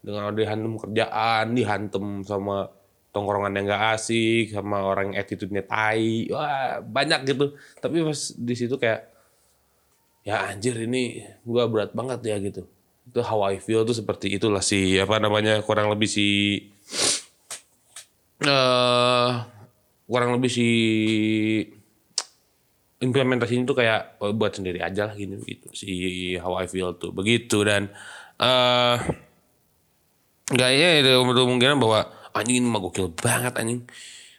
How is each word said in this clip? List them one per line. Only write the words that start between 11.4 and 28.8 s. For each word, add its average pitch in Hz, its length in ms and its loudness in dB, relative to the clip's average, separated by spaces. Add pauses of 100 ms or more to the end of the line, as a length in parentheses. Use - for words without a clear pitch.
gua 117 240 0
berat 104 240 -2
banget 120 320 -6
ya," 104 160 -2
gitu. 95 240 -8 (400)
Itu 120 160 -4
how 107 240 0
I 98 160 -2
feel 110 240 0
tuh 120 80 0
seperti 101 400 -4
itulah 101 320 2
si, 95 320 4
apa 101 240 2
namanya, 107 400 2
kurang 104 320 2
lebih 104 160 0
si, 104 180 2 (2250)
eh, 123 920 4 (760)
kurang 120 200 2 (100)
lebih 127 100 2
si 120 200 2 (2250)
implementasinya 123 680 0
tuh 135 80 2
kayak, 113 400 0
"Oh, 104 160 -2
buat 107 220 -2
sendiri 90 260 -6
aja 98 280 -4
lah," 104 40 -12
gini, 101 320 -10
gitu. - 320 -16
Si 101 120 -12 (520)
how 90 160 -4
I 92 80 -4
feel 90 300 -4
tuh 90 180 -10
begitu. 104 520 2
Dan, 101 240 2 (500)
eh, 123 560 4 (1600)